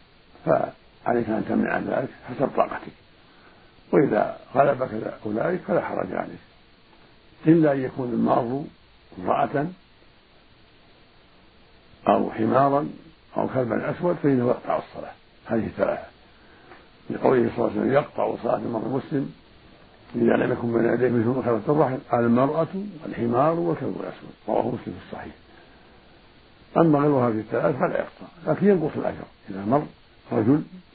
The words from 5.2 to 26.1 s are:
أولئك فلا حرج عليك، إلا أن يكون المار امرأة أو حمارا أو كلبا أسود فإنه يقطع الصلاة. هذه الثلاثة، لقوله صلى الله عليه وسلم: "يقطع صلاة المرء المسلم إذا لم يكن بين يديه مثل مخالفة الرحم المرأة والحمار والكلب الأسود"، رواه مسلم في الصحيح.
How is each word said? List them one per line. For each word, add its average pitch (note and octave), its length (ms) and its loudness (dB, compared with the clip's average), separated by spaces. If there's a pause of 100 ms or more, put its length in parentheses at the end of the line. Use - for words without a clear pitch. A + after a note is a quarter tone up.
أولئك D#3+ 360 -2
فلا D#3+ 200 -2
حرج F#2 320 -6
عليك، - 260 -6 (1080)
إلا D#3 240 6
أن C#3 100 -2
يكون B2+ 280 -6
المار A#2+ 540 0 (560)
امرأة C#3+ 480 0 (2500)
أو G2+ 240 2
حمارا C#3 580 2 (480)
أو G#2+ 100 0
كلبا A#2+ 440 -2
أسود F3 320 -2
فإنه C3 240 2
يقطع A#2 300 0
الصلاة. - 360 -12 (320)
هذه A2+ 200 -2
الثلاثة، F2+ 420 -2 (1000)
لقوله A#2 460 2
صلى - 20 -14
الله A2+ 140 0
عليه G2+ 100 -2
وسلم: A2 120 2
"يقطع A2 500 0
صلاة A#2 140 0
المرء A2+ 280 -6
المسلم C3+ 460 -4 (840)
إذا A#2 220 4
لم A#2+ 140 0
يكن A#2+ 220 -2
بين A2+ 200 2
يديه B2 160 2
مثل A#2+ 300 2
مخالفة A#2 340 0
الرحم C3+ 240 2 (160)
المرأة B2+ 540 4 (360)
والحمار A#2+ 560 0
والكلب C#3 400 -2
الأسود"، - 340 -12 (140)
رواه A2 200 2
مسلم G2+ 320 -6
في - 80 -18
الصحيح. - 260 -14 (1400)